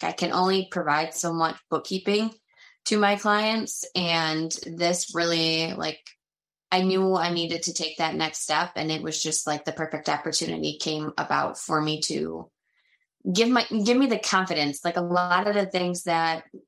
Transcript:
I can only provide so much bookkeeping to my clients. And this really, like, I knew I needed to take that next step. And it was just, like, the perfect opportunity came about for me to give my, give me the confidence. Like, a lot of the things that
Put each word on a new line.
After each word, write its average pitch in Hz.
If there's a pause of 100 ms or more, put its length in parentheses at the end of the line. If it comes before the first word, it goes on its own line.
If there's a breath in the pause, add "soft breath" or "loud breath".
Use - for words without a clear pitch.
I 165
can -
only 185
provide 160
so 175
much 160 (140)
bookkeeping 202 (560 soft breath)
to 214
my 202
clients. 214
And 160 (160)
this 175
really, 165
like, 156 (680)
I 185
knew 190
I 175
needed 165
to 175
take 156
that 160
next 156
step. 156
And 160
it 156
was 156
just, 156
like, 147
the 151
perfect 156
opportunity 156
came 151
about 147
for 156
me 156
to 156 (800)
give 226
my, 240
give 226
me 269
the 233
confidence. 156
Like, 170
a 175
lot 180
of 208
the 202
things 180
that 165 (240)